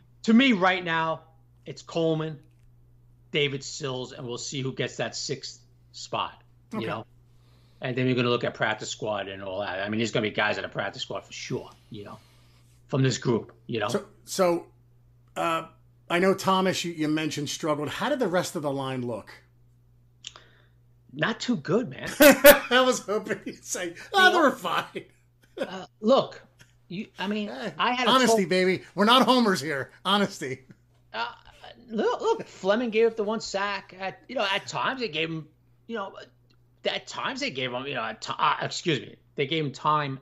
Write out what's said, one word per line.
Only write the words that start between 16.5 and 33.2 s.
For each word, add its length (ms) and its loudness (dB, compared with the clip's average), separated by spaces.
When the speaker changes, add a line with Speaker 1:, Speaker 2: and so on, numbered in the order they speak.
Speaker 2:
you, 80 -6
you 160 -2
mentioned 400 -2
struggled. 400 -2
How 180 -4
did 120 0
the 100 0
rest 260 0
of 60 -6
the 100 -2
line 340 -4
look? 280 -8
Speaker 1:
Not 260 -4
too 180 -2
good, 320 0
man. 260 -12
Speaker 2:
<laughs> 40 0
I 680 10
was 140 2
hoping 460 -4
you'd 180 -12
say, 300 -6
"Oh, 100 4
Speaker 1:
You 60 10
Speaker 2:
they 60 0
Speaker 1:
know, 60 4
Speaker 2:
were 100 6
fine." 540 -4
<laughs> 320 -20
Speaker 1:
uh, 280 -8
look, 400 2
you, 180 -10
I 100 -6
mean, 220 -4
Speaker 2:
Eh, 300 -10
Speaker 1:
I 140 2
had 140 0
a 40 4
Speaker 2:
honesty, 320 6
Speaker 1:
to- 60 -4
Speaker 2:
baby. 340 2
We're 100 2
not 180 8
homers 380 4
here. 300 -6
Honesty. 600 0
Speaker 1:
Uh, 140 -6
look, 300 0
look, 280 0
Fleming 420 0
gave 180 4
up 80 0
the 80 -2